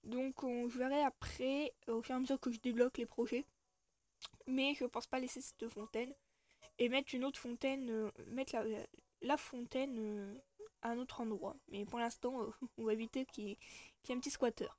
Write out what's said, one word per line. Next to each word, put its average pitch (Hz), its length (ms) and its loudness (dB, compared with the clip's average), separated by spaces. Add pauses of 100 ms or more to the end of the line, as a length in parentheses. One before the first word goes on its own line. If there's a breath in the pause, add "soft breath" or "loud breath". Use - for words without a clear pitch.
Donc 262 380 -2
on, 240 280 0
je 247 80 -6
verrai 277 240 4
après, 269 720 0 (160)
euh, 226 60 2
au 233 60 0
fur 254 120 -2
et - 20 2
à 254 40 2
mesure 269 200 2
que 254 100 2
je 226 100 -4
débloque 247 360 4
les 240 80 0
projets. 240 400 0 (1000)
Mais 269 280 4
je 254 120 0
pense 240 200 -2
pas 262 140 0
laisser 254 220 -4
cette - 260 -6
fontaine. 226 460 -4 (640 loud breath)
Et 240 100 6
mettre 269 260 2
une 254 120 2
autre 277 120 0
fontaine, 262 520 -2
euh, 220 200 0 (180)
mettre 262 260 -2
la, 220 100 2
la, 220 220 -2 (340)
la 262 160 4
fontaine, 262 640 -2
euh, 208 360 -4 (460)
à 233 120 -2
un 240 60 0
autre 254 220 -6
endroit. 214 360 -2 (120)
Mais 208 160 -4
pour 240 140 -4
l'instant, 240 420 0
euh, 226 100 0 (120)
<laughs> - 160 -10
on 226 60 -4
va 220 100 6
éviter 226 320 -2
qu'il - 220 -8
y - 20 -4
ait, 214 80 -8 (440 loud breath)
qu'il - 60 -14
y 254 40 -2
ait 247 40 0
un 247 40 -2
petit 285 100 -2
squatter. - 380 2 (100)